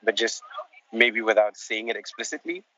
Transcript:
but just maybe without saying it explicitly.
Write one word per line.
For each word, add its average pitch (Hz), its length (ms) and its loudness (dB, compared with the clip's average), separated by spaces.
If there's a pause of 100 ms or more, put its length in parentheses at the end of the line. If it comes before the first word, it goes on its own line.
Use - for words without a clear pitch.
but 110 140 2
just 113 260 0 (500)
maybe 113 280 2
without 107 360 4
saying 110 320 -6
it 113 80 -2
explicitly. 156 680 -10 (140)